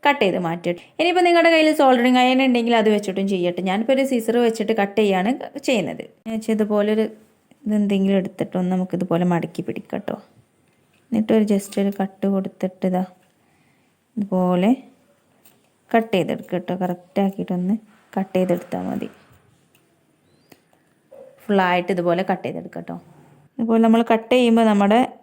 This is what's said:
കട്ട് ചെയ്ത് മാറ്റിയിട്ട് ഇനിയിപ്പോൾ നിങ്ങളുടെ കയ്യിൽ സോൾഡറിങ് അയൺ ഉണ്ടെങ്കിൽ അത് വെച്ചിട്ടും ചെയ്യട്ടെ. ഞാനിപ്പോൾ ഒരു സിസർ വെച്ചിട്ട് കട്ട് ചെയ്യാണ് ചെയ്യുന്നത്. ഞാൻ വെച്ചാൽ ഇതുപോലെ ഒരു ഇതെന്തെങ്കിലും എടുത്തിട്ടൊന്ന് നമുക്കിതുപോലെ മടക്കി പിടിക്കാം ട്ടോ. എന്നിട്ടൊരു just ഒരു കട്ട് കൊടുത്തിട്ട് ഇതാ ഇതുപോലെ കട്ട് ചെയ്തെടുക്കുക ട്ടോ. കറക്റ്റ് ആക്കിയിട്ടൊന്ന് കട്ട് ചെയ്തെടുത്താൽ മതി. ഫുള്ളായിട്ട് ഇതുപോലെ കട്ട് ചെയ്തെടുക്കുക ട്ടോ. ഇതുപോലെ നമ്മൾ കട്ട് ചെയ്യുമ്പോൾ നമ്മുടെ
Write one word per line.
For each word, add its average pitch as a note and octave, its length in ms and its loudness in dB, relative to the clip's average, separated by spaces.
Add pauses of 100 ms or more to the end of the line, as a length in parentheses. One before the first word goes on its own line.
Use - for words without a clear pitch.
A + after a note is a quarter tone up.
കട്ട് C#4+ 180 4
ചെയ്ത് F3+ 220 2
മാറ്റിയിട്ട് F3 340 -4 (200)
ഇനിയിപ്പോൾ F4 280 2
നിങ്ങളുടെ E4+ 260 4
കയ്യിൽ D#4 160 4 (100)
സോൾഡറിങ് B3+ 420 4
അയൺ B3+ 240 4
ഉണ്ടെങ്കിൽ A#3+ 340 2
അത് G#3+ 140 4
വെച്ചിട്ടും G3 400 -2
ചെയ്യട്ടെ. F3 340 -2
ഞാനിപ്പോൾ A3 280 0
ഒരു C4+ 160 2
സിസർ A3+ 240 -2 (100)
വെച്ചിട്ട് A3+ 340 0
കട്ട് G3+ 220 0
ചെയ്യാണ് G3 300 2 (360)
ചെയ്യുന്നത്. G#3 340 -2 (240)
ഞാൻ A3+ 100 -10
വെച്ചാൽ A3 220 -4
ഇതുപോലെ G#3 380 0
ഒരു A3 100 2 (600)
ഇതെന്തെങ്കിലും G3+ 560 0
എടുത്തിട്ടൊന്ന് F#3 540 -4
നമുക്കിതുപോലെ F3+ 580 -2
മടക്കി E3+ 340 -4
പിടിക്കാം - 400 -8
ട്ടോ. - 80 -6 (960)
എന്നിട്ടൊരു A3 400 2
just G3 320 -2
ഒരു G3+ 160 0
കട്ട് G3 260 -6 (100)
കൊടുത്തിട്ട് F#3+ 560 -6
ഇതാ F#3 120 -2 (1120)
ഇതുപോലെ F#3 540 0 (1200)
കട്ട് A3+ 240 0
ചെയ്തെടുക്കുക - 480 -4
ട്ടോ. F3+ 160 -6
കറക്റ്റ് F3+ 460 -4
ആക്കിയിട്ടൊന്ന് G3 500 -4 (400)
കട്ട് F#3+ 220 -6
ചെയ്തെടുത്താൽ F3+ 500 -4
മതി. - 220 -8 (2250)
ഫുള്ളായിട്ട് F3+ 520 0
ഇതുപോലെ F3 360 -2
കട്ട് F3 140 -8
ചെയ്തെടുക്കുക D#3+ 420 -12
ട്ടോ. E3+ 80 -12 (600)
ഇതുപോലെ A3+ 280 0
നമ്മൾ A3+ 160 4 (120)
കട്ട് A3+ 220 0
ചെയ്യുമ്പോൾ A#3 380 4
നമ്മുടെ G3+ 260 4 (240)